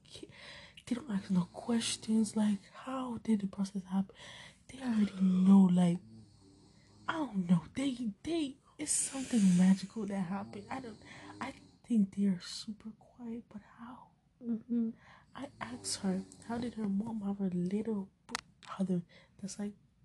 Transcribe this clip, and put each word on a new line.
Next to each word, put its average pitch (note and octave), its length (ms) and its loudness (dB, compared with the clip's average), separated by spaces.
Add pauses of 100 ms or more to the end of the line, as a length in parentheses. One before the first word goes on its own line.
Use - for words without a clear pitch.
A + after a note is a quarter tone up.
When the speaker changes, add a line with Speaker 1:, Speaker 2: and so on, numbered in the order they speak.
(100)
Speaker 1:
care. - 200 -18 (560)
They B3+ 80 -2
don't - 160 -8
ask G3 200 -4
no F3+ 220 2
questions. A3 840 -2
Like, G#3+ 240 2 (240)
how B3+ 380 -6
did A3 200 2
the G3 40 -2
process G3 360 -4 (100)
happen? G3 220 0 (580)
They C4 100 -16
already A3 380 2
know. F#3+ 520 8
Like, F3 260 4 (1120)
I - 60 -4
don't G#3 360 -4
know. F3 100 6 (140)
They, C4+ 200 -2 (280)
they, D#4 320 -2 (240)
it's D4+ 140 -4
something B3+ 480 -2 (180)
magical F#3+ 480 4
that G3 140 -4
happened. G3+ 500 -8
I C4 100 -10
don't, A3+ 160 -14 (440)
I C4 120 -8 (340)
think G3+ 300 2
they G3+ 100 0
are F3+ 160 0
super - 460 -12 (100)
quiet, A#3 440 -14 (100)
but G3+ 80 -16 (180)
how? A#3 200 -16 (500)
Speaker 2:
Mm-hmm. A#3 420 -2 (440)
Speaker 1:
I C4+ 120 -12 (140)
asked - 400 -8
her, F#3+ 220 -2 (260)
how A#3 100 -4
did A#3 160 -6
her G#3+ 140 -4
mom A3 380 -2
have G3+ 140 -4
a F#3 140 0
little G3 540 -2 (580)
brother F3+ 360 -2 (400)
that's, F#3+ 160 -12
like, G#3 140 -8 (320)